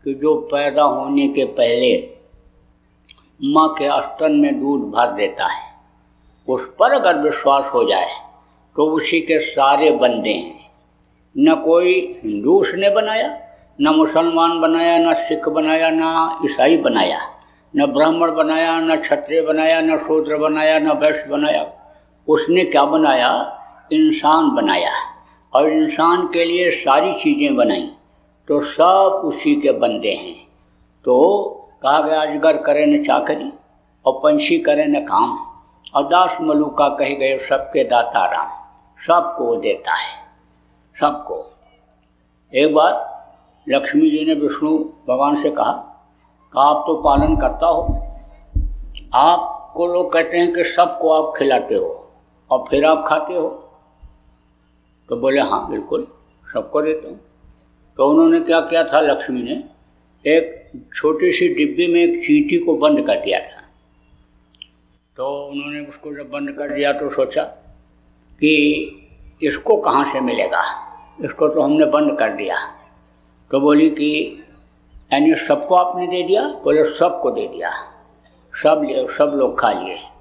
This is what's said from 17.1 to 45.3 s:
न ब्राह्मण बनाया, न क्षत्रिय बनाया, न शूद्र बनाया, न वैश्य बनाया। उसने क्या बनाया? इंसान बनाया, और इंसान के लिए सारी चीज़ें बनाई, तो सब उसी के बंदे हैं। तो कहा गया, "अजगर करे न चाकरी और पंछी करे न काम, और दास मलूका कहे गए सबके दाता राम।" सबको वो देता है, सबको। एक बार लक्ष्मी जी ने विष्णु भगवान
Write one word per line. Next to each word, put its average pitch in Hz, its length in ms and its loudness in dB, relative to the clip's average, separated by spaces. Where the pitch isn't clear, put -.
न 143 100 2
ब्राह्मण 160 460 0
बनाया, 165 480 0
न 160 160 0
क्षत्रिय 156 440 -2
बनाया, 156 400 2
न 160 180 0
शूद्र 156 380 -2
बनाया, 156 420 2
न 156 120 0
वैश्य 151 400 0
बनाया। 151 420 -2
उसने 156 360 2
क्या 147 200 2
बनाया? 139 720 0
इंसान 156 580 2
बनाया, 110 420 -2
और 151 180 2
इंसान 160 540 0
के 170 180 -2
लिए 170 260 0
सारी 156 440 0
चीज़ें 143 420 0
बनाई, - 340 0
तो 147 120 0
सब 185 640 2
उसी 147 320 0
के 143 160 0
बंदे 117 380 -2
हैं। 90 240 -10
तो 175 440 4
कहा 143 180 4
गया, 156 220 0
"अजगर 147 340 2
करे 147 300 0
न 147 180 2
चाकरी 143 480 -2
और - 180 -2
पंछी 151 340 2
करे 151 280 2
न 147 140 0
काम, 110 380 -2
और - 100 2
दास 180 360 2
मलूका 147 480 2
कहे 139 260 -2
गए 135 240 -2
सबके 135 460 -2
दाता 120 400 0
राम।" 87 240 -2
सबको 170 380 0
वो 117 120 0
देता 98 360 -4
है, - 180 -4
सबको। 147 460 -4
एक 294 200 4
बार 165 180 4
लक्ष्मी 147 420 2
जी 156 140 -2
ने 160 100 0
विष्णु 151 440 -2
भगवान 143 580 -2